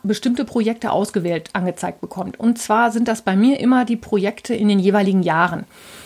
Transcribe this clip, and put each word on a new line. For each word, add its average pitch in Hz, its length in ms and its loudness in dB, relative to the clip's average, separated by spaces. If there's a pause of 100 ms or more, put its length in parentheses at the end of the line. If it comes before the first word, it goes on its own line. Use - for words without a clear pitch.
bestimmte 233 400 -2
Projekte 226 480 -2
ausgewählt 170 600 -2
angezeigt 180 480 -4
bekommt. - 400 -10
Und 233 180 0
zwar 226 340 0
sind 233 160 -2
das 220 140 -4
bei 190 120 0
mir 254 240 4
immer 254 260 2
die 226 120 -2
Projekte 208 580 -2
in 208 140 0
den 202 100 4
jeweiligen 190 460 4
Jahren. 170 400 0 (420)